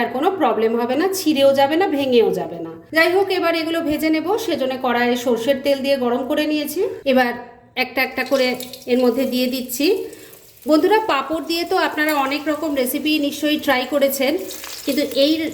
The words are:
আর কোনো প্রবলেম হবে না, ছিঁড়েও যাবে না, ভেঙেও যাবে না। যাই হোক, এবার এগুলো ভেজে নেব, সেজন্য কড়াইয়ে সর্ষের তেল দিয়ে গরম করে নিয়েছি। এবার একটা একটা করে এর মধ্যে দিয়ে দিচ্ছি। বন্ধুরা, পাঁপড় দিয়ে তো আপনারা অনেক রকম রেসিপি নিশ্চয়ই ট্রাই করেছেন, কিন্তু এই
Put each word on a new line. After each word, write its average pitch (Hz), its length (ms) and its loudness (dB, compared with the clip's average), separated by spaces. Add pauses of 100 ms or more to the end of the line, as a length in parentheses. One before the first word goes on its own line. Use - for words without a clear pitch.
আর 226 100 0
কোনো 277 160 0 (100)
প্রবলেম 226 420 2
হবে 240 200 0
না, 370 60 2 (120)
ছিঁড়েও 277 400 4
যাবে 277 180 4
না, 370 100 4 (100)
ভেঙেও 247 420 4
যাবে 165 260 -8
না। 165 80 -12 (240)
যাই 330 200 4
হোক, 392 100 2 (120)
এবার 330 220 0
এগুলো 320 180 -2 (100)
ভেজে 311 220 0
নেব, 311 160 0 (200)
সেজন্য 262 280 -2 (100)
কড়াইয়ে 240 400 2
সর্ষের 254 380 0
তেল 277 220 0
দিয়ে 277 200 2
গরম 240 260 0
করে 302 160 0
নিয়েছি। 302 340 -2 (320)
এবার 247 200 2 (440)
একটা 247 300 -2
একটা 254 180 -6
করে 262 220 2 (400)
এর 247 180 2
মধ্যে 247 280 2
দিয়ে 254 220 0
দিচ্ছি। 269 320 -4 (800)
বন্ধুরা, 349 320 4 (140)
পাঁপড় 285 380 -4
দিয়ে 339 200 -2
তো 370 60 2 (120)
আপনারা 302 240 0 (120)
অনেক 285 260 -2
রকম 302 200 -4 (100)
রেসিপি 269 320 -2 (140)
নিশ্চয়ই 294 380 0
ট্রাই 262 180 2 (100)
করেছেন, 269 400 2 (520)
কিন্তু 294 180 0 (220)
এই 302 80 2 (220)